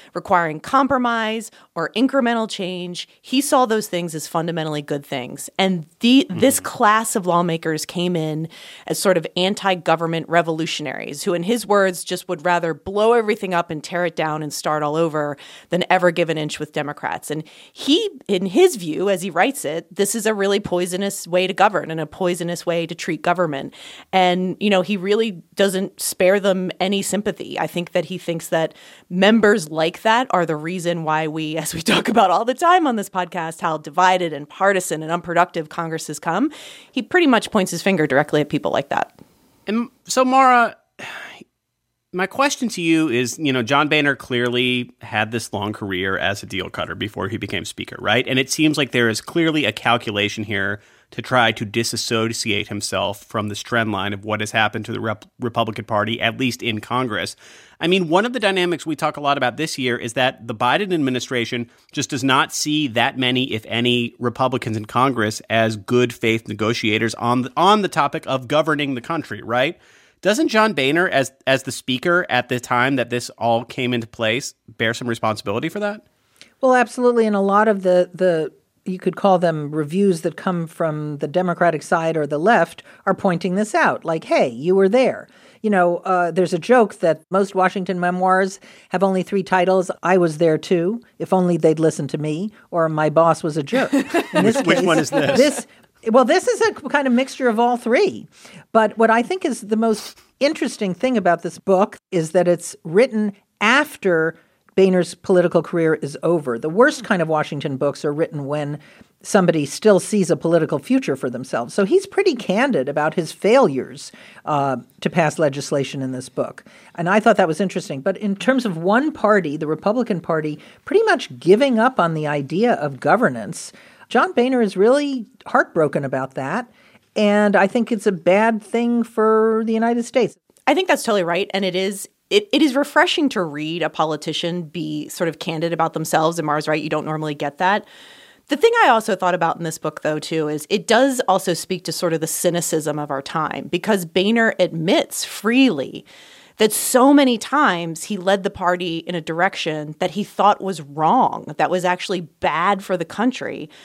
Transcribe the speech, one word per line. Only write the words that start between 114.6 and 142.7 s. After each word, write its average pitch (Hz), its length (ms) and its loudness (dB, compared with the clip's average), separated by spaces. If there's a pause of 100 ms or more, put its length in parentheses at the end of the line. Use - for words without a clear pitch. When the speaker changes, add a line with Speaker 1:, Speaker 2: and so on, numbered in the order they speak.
Speaker 3:
to - 100 0
pass 156 260 2
legislation 143 640 -2
in 131 100 -6
this 127 160 -10
book. - 380 -8 (300)
And 170 120 -4
I 202 120 4
thought 214 180 4
that 190 100 4
was 160 140 -2
interesting. 170 400 -4
But 190 160 -2
in 196 180 -2
terms 254 300 0
of 190 100 -4
one 214 360 0
party, 190 460 2
the 156 100 -4
Republican 196 520 -2
Party, 156 380 -4 (280)
pretty 427 180 2
much 285 360 -2
giving 220 380 4
up 254 220 2
on 165 160 0
the 151 100 -4
idea 156 480 0
of 139 260 -4
governance, 143 720 0 (380)
John 330 240 2
Boehner 247 280 2
is 202 140 0
really 254 520 2 (180)
heartbroken 160 580 0
about 135 300 -4
that. 165 340 -4 (480)
And 208 400 4
I 190 120 6
think 226 240 -2
it's 226 160 -2
a 208 40 2
bad 202 520 2
thing 240 400 0
for 220 640 2
the 226 60 0
United 233 300 0
States. 233 320 0 (300)
Speaker 1:
I 294 80 4
think 370 140 0
that's 220 160 2
totally 208 200 0
right. 175 300 -2
And 196 100 -2
it 180 120 -2
is, 196 340 -4 (200)
it, 208 220 2
it - 100 4
is 254 140 4
refreshing 277 540 2
to 196 140 -2
read 156 400 -4
a 151 60 -2
politician 160 720 -2
be 151 440 -8
sort 170 220 -4
of 160 100 -10
candid 165 320 -4
about 160 220 0
themselves. 160 460 0
And 156 60 -4
Mara's 151 220 -2
right, 156 140 0
you 156 80 -6
don't 151 160 -2
normally 156 300 -6
get 143 240 -6
that. 196 260 2 (640)
The 285 100 -2
thing 453 140 4 (120)
I 339 60 6
also 220 260 2
thought 180 200 0
about 165 220 0
in 170 60 -8
this 160 140 -6
book, - 240 -8
though, 151 180 -2
too, 156 280 -4
is 151 220 -6
it 196 180 -2
does 254 400 4
also 185 260 2
speak 180 320 -6
to 165 60 -4
sort 165 220 -2
of 156 80 -2
the 160 60 -4
cynicism 160 720 -2